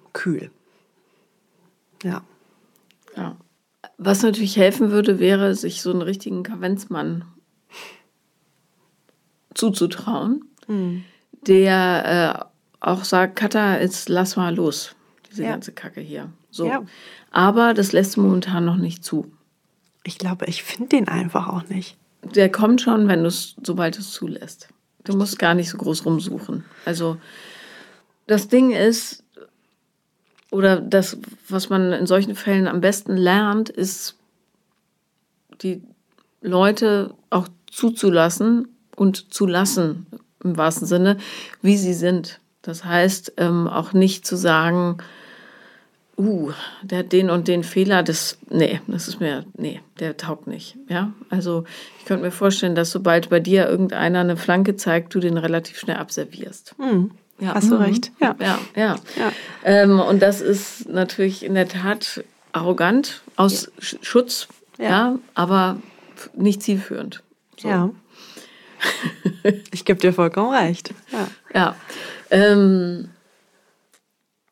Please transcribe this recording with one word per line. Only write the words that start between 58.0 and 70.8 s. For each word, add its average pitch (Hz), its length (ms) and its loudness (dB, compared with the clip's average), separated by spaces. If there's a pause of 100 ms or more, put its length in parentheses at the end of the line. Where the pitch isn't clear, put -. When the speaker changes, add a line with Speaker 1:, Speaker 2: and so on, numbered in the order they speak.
Speaker 1:
ja. 247 200 2
Speaker 2:
Ja, 190 180 0 (180)
ja. 208 200 0 (200)
Speaker 1:
Ja. 226 160 -2 (320)
Speaker 2:
Ähm, 202 340 8
und 190 240 4
das 196 180 4
ist - 480 -2
natürlich 185 540 -2
in 190 120 -4
der 185 120 4
Tat 190 560 -6 (300)
arrogant 180 680 0 (120)
aus 196 300 2
Speaker 1:
Ja. - 180 -20
Speaker 2:
Sch-, - 200 -10
Schutz, - 440 0 (320)
Speaker 1:
Ja. 233 100 -6
Speaker 2:
ja, 240 300 2 (160)
aber 185 460 0 (360)
f-, - 200 -20
nicht 202 260 0
zielführend. - 640 -6 (340)
So. - 100 -8
Speaker 1:
Ja. 185 260 0
Speaker 2:
<laughs> - 1700 -6 (100)
Speaker 1:
Ich 180 120 -12
geb 185 160 2
dir 180 120 4
vollkommen 180 420 0
recht. 175 400 -2 (180)